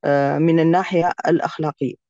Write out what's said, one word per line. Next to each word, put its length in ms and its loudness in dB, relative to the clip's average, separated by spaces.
آه، 320 0
من 220 2
الناحية 520 2
الأخلاقية. 680 -4